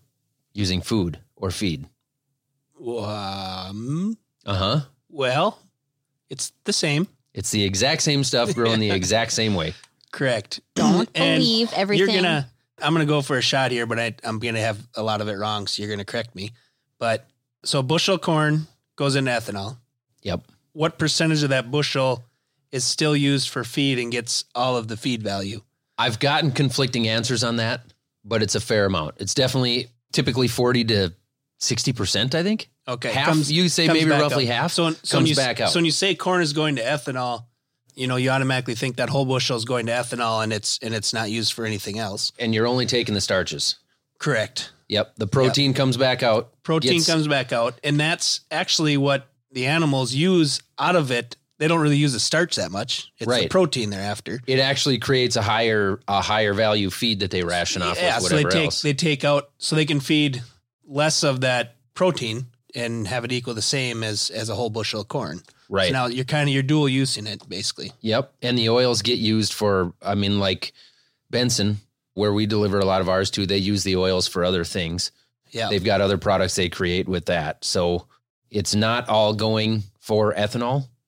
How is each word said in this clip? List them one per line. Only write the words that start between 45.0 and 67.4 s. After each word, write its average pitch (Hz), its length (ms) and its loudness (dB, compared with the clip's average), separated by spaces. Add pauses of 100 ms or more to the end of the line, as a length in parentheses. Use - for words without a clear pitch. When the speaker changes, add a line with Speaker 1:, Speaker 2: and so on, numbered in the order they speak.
Speaker 1:
The 120 100 -2
protein 135 420 4
Speaker 2:
Yep. 131 60 0
Speaker 1:
comes 135 200 2
back 127 280 2
out. 117 260 2 (140)
Speaker 2:
Protein 160 300 2
Speaker 1:
Gets 165 120 2
Speaker 2:
comes 160 220 2
back 135 240 0
out. 120 320 0
And 147 160 2
that's 160 400 -2 (100)
actually 156 460 0
what 139 320 0 (240)
the 131 140 -4
animals 139 480 0
use 160 460 2 (180)
out 165 180 2
of 139 160 2
it. 120 240 -4 (220)
They 151 100 0
don't 165 120 4
really 147 160 4
use 147 180 4
the 107 60 -4
starch - 360 0
that 90 160 -4
much. - 460 -6
It's 113 80 -6
the 117 40 -2
Speaker 1:
Right. 123 200 2
Speaker 2:
protein 135 400 2
they're 98 100 -6
after. 104 480 -6
Speaker 1:
It 131 100 2
actually 135 400 2
creates 127 380 2
a 113 60 0
higher, 107 680 2
a 98 140 2
higher 104 320 0
value 107 360 2
feed 110 300 -2
that 95 100 -2
they 90 140 -2
ration 87 380 -2
off 85 180 -2
Speaker 2:
Yeah, 175 160 0
Speaker 1:
with 117 80 0
Speaker 2:
so 160 120 2
they 151 80 2
Speaker 1:
whatever 170 60 2 (120)
Speaker 2:
take, - 40 0
Speaker 1:
else. - 160 -4
Speaker 2:
they 147 120 0
take 151 300 0
out, 143 340 2
so - 180 -2
they 156 100 4
can 147 140 0
feed 143 420 0 (460)
less 151 340 0
of 131 200 0
that 123 340 -2 (180)
protein 127 520 -2 (280)
and 117 340 -4
have 123 160 -4
it 120 80 -4
equal 123 220 -4
the 110 80 -6
same 123 420 -2
as, 107 260 -4
as 113 180 -6
a 107 60 -4
whole 117 160 -2
bushel 107 300 -4
of 101 80 -12
corn. 90 340 -6 (260)
Speaker 1:
Right. 95 200 2
Speaker 2:
So 85 40 2
now 127 140 0
you're 127 180 -4
kinda, 143 280 0
you're 135 100 2
dual 143 260 2
using 131 380 0
it, 101 220 -12